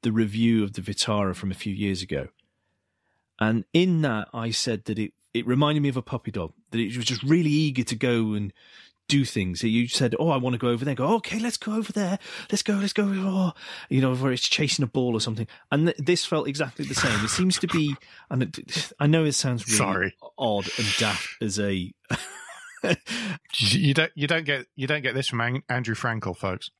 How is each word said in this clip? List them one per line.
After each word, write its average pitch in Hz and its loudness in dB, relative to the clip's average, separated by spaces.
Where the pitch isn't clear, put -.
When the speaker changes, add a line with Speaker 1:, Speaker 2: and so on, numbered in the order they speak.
Speaker 1:
the 117 2
review 110 4
of 101 -6
the - -8
Vitara 104 -2
from 98 -4
a 95 -4
few 101 -6
years 98 -2
ago. 71 -4
And 110 2
in 175 6
that, 117 0
I 117 -4
said 110 -2
that 107 -2
it, 107 -4
it 120 0
reminded 147 4
me 143 2
of 123 -2
a 120 -4
puppy - -6
dog, 87 -6
that 113 -2
it 117 -2
was 120 -4
just 117 -4
really 156 4
eager 147 2
to 117 -4
go 113 2
and 104 -2
do 139 4
things. 90 -2
You 117 2
said, 120 0
"Oh, 165 2
I 139 4
wanna 123 0
go 120 0
over 120 0
there." 143 0
Go, 165 2
"Okay, 208 -4
let's 226 -4
go 214 -4
over 214 -4
there. 196 0
Let's 202 0
go, 214 0
let's 196 -2
go." 202 2
Oh, 190 0
you 131 4
know, 131 4
where 131 0
it's 123 -2
chasing 147 2
a - -2
ball 123 0
or 107 2
something. 110 -2
And 151 4
th-, - -2
this 170 2
felt 156 -2
exactly 139 -4
the - -6
same. 107 2
It 110 0
seems 185 2
to - 0
be, 151 2
and 127 2
it, - -8
I 147 2
know 160 6
it 147 0
sounds 123 -2
really 110 0
Speaker 2:
Sorry. 95 0
Speaker 1:
odd 104 0
and 113 0
daft 104 0
as 104 -4
a 98 -2
<laughs> 175 2
Speaker 2:
You 139 4
don't, 160 2
you 147 -2
don't 165 0
get, 135 -2
you 135 -6
don't 147 0
get 127 -2
this 135 -2
from 117 -2
An-, 123 -2
Andrew 120 0
Frankel, 110 -4
folks. 92 -6